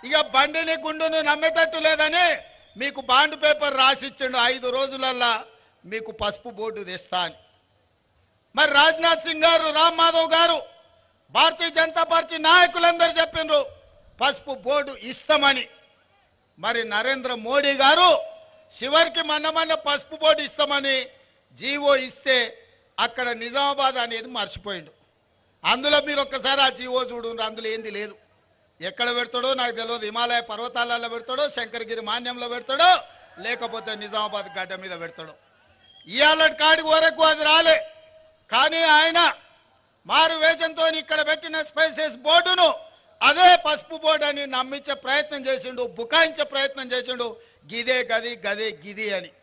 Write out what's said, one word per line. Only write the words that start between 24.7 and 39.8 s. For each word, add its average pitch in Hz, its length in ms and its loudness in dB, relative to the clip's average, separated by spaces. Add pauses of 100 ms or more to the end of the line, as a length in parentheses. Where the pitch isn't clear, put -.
అందులో 277 360 2
మీరు 285 200 -4
ఒక్కసారి 269 400 -2
ఆ 262 80 4
జీవో 254 340 -4
చూడండి, 233 400 -8
అందులో 220 240 -8
ఏంది 220 240 -8
లేదు. 202 260 -10 (640)
ఎక్కడ 240 340 -4
పెడతాడో 240 380 -4
నాకు 240 220 -4
తెలియదు, 226 300 -6
హిమాలయ 233 360 -2
పర్వతాలలో 240 680 -6
పెడతాడో, 254 400 -4
శంకరగిరి 226 520 -8
మాన్యంలో 240 460 -8
పెడతాడో, 269 560 2 (400)
లేకపోతే 226 520 -8
నిజామాబాద్ 208 600 -8
గడ్డ 185 160 -10
మీద 185 260 -12
పెడతాడో. 165 340 -16 (720)
ఇవాళ 311 400 4
కాడి 311 340 4
వరకు 320 420 2
అది 311 200 4
రాలే, 320 440 4 (640)
కానీ 311 320 2
ఆయన 320 500 4 (720)